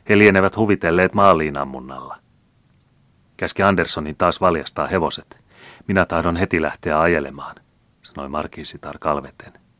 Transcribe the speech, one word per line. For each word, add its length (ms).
He 100
lienevät 380
huvitelleet 580
maaliin 420
ammunnalla." 640
"Käske 260
Anderssonin 540
taas 240
valjastaa 460
hevoset. 540
Minä 160
tahdon 320
heti 260
lähteä 380
ajelemaan", 560
sanoi 260
markiisitar 720
kalveten. 540